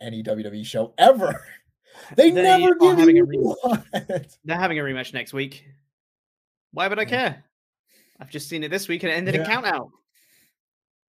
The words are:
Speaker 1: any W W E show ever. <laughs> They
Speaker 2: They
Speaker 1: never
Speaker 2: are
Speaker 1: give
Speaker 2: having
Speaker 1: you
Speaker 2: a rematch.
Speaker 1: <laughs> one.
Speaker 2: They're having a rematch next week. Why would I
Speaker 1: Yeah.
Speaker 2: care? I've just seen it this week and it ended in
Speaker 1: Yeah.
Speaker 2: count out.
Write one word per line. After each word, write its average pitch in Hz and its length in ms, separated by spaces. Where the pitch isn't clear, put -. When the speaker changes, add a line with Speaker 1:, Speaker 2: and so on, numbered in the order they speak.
Speaker 1:
any 113 220
W 110 200
W 104 180
E - 20
show 113 340
ever. 190 520
<laughs> - 60
They 320 140
Speaker 2:
They 359 140
Speaker 1:
never 370 300
Speaker 2:
are - 20
Speaker 1:
give 349 240
Speaker 2:
having 330 180
Speaker 1:
you 349 60
Speaker 2:
a 339 40
rematch. - 360
Speaker 1:
<laughs> - 0
one. 202 640
Speaker 2:
They're 160 140
having 175 180
a 147 60
rematch 131 280
next 123 220
week. 139 320
Why 165 160
would 208 120
I - 20
Speaker 1:
Yeah. 208 80
Speaker 2:
care? 240 340
I've 135 100
just 143 180
seen 160 160
it 151 60
this 196 180
week 170 140
and 180 100
it 160 40
ended 185 200
in 156 60
Speaker 1:
Yeah. 160 60
Speaker 2:
count 226 180
out. 147 240